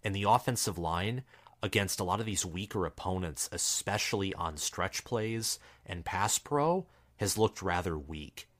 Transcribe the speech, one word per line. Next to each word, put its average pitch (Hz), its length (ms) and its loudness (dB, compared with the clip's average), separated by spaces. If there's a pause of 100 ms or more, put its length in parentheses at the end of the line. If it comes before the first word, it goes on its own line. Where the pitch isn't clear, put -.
And 98 120 0
the 101 80 0
offensive 110 540 4
line 90 460 0 (400)
against 101 360 2
a 98 40 0
lot 92 160 2
of 113 60 -2
these 104 180 -2
weaker 90 440 -2
opponents, 90 640 -2
especially 98 800 0
on 80 240 -2
stretch - 460 -2
plays 113 560 -2 (260)
and 87 180 -8
pass 98 360 2
pro, 160 480 2 (300)
has 101 200 0
looked 110 240 4
rather 87 340 2
weak 76 520 -8 (120)